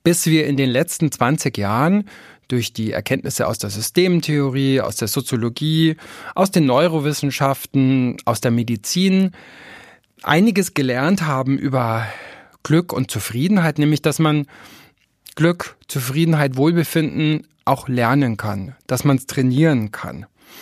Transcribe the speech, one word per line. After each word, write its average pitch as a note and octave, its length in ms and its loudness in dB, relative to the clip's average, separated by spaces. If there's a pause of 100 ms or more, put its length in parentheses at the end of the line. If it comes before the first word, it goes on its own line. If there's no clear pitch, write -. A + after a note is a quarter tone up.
bis E3+ 240 2
wir D#3 180 2
in C#3 120 -2
den C3+ 120 0
letzten D3 420 0
zwanzig C3+ 460 0
Jahren C#3+ 500 0 (420)
durch A#2+ 220 -2
die A2 200 -4
Erkenntnisse - 560 -2
aus A2 100 -2
der G2+ 140 -6
Systemtheorie, C#3 1080 0
aus - 160 -6
der A2+ 100 -2
Soziologie, D3+ 880 0 (400)
aus F#3+ 160 2
den D#3+ 160 4
Neurowissenschaften, C#3 1600 0
aus A#2 160 0
der B2 100 2
Medizin F3+ 800 0 (920)
einiges F#3 540 2
gelernt D3 500 0
haben C3+ 320 0
über A#2 480 -2 (560)
Glück E3+ 320 0
und B2+ 160 -2
Zufriedenheit, D3+ 680 0
nämlich D3+ 240 2
dass D#3 160 0
man D3+ 260 2 (880)
Glück, E3+ 420 -2 (100)
Zufriedenheit, C#3+ 720 0
Wohlbefinden D#3 880 0 (160)
auch - 240 -2
lernen B2 480 2
kann, G2+ 400 -6 (120)
dass B2+ 180 -2
man's C3+ 200 2
trainieren B2+ 640 0
kann. - 340 -12 (360)